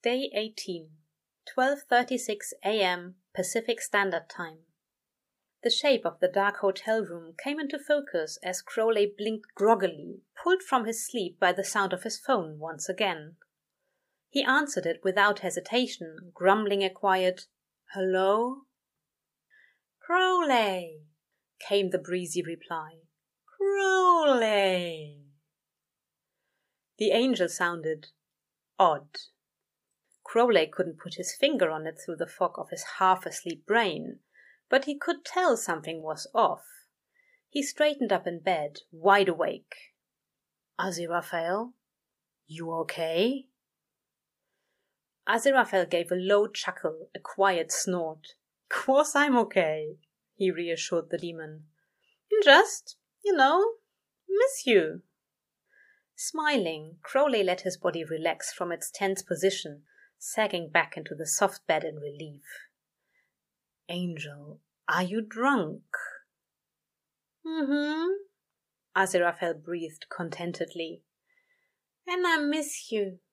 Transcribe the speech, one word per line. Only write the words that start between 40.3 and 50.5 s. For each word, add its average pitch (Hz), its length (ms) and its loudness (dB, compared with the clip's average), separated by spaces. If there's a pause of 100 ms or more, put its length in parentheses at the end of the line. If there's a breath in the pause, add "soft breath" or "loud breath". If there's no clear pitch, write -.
"Aziraphale, 175 960 -4 (720)
you 165 260 -10 (100)
okay?" 175 680 -2 (1800)
Aziraphale 226 640 2
gave 170 220 0
a 180 200 -2
low 208 140 6
chuckle, 160 680 -8
a 196 60 -14
quiet 180 540 0
snort. 165 640 -6 (320)
"Course 294 480 2
I'm 277 200 4
okay," 156 640 0 (380)
he 185 160 2